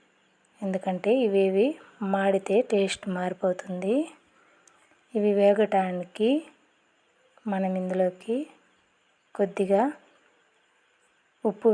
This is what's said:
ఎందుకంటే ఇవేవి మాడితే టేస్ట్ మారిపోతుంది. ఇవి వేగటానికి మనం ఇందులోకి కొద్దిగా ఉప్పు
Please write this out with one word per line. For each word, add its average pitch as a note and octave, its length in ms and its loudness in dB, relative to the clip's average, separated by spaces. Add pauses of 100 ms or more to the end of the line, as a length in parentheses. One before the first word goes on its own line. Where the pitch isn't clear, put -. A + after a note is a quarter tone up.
(600)
ఎందుకంటే F#3+ 540 -2 (120)
ఇవేవి G3 400 2 (500)
మాడితే G3 420 0 (140)
టేస్ట్ G3 340 -2 (100)
మారిపోతుంది. F3+ 800 -4 (1160)
ఇవి G#3 260 2
వేగటానికి G3+ 880 2 (1200)
మనం F#3+ 180 -2 (100)
ఇందులోకి F#3 560 -2 (960)
కొద్దిగా G3 480 0 (1600)
ఉప్పు G#3+ 300 0